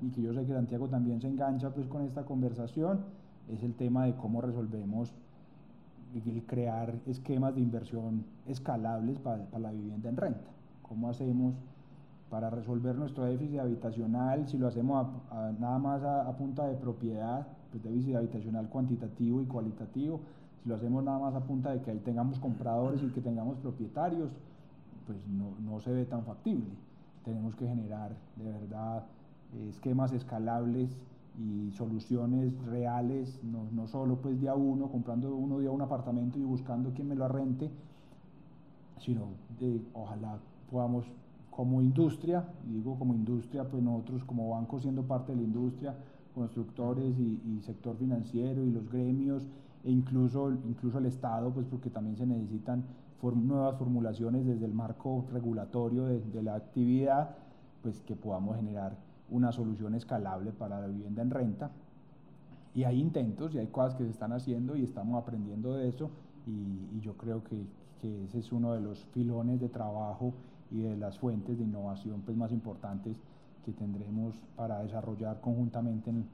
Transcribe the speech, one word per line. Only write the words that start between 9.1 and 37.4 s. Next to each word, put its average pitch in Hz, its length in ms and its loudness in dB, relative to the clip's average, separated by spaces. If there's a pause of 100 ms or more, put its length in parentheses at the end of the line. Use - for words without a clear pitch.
pa-, 110 300 -2
pa 113 80 -6
la 110 120 -4
vivienda 107 400 -4
en 131 80 0
renta. 131 320 -2 (320)
¿Cómo 113 260 -4
hacemos 127 460 2 (760)
para 110 200 -2
resolver 120 440 0
nuestro 139 300 -2
déficit 143 340 0
habitacional? 123 920 2
Si 135 100 0
lo 127 100 4
hacemos 127 380 2 (240)
a, 110 180 -4
a, 110 40 -2
nada 120 260 0
más 139 240 2
a, 139 260 2
a 127 80 -4
punta 139 300 0
de 135 80 0
propiedad, 117 720 -2 (240)
pues, 110 120 -8
déficit 123 340 2
habitacional 113 520 0
cuantitativo 120 720 2
y 131 60 0
cualitativo. 131 720 -2 (420)
Si 120 60 -4
lo 113 60 0
hacemos 123 280 2
nada 135 160 2
más 135 160 0
a 135 60 0
punta 135 300 0
de 127 100 0
que 117 100 -4
ahí 107 100 -2
tengamos 123 380 2
compradores 127 640 2
y 135 60 2
que 127 140 -2
tengamos 120 360 0
propietarios, 139 720 -2 (800)
pues 98 180 -8
no, 101 280 -2 (100)
no 107 160 -4
se 123 100 -4
ve 127 140 4
tan 117 180 -2
factible. 113 480 0 (540)
Tenemos 110 320 -2
que 123 100 -2
generar 107 480 -2 (220)
de 107 160 -6
verdad, 107 540 -4 (480)
eh, 110 160 -6
esquemas 127 420 2
escalables 120 840 0 (420)
y 104 340 -2
soluciones 120 800 2 (140)
reales, 123 760 0
no, 113 300 -4
no 113 140 0
solo, 127 300 2
pues, 131 240 0
de 135 80 2
a 135 60 2
uno, 139 340 4
comprando 123 460 0
uno 135 260 2
de 135 60 4
a 135 40 2
un 139 100 2
apartamento 127 580 2
y 139 60 2
buscando 127 480 0
quién 143 160 -2
me 139 60 0
lo 131 100 2
arrende, 131 460 0 (1300)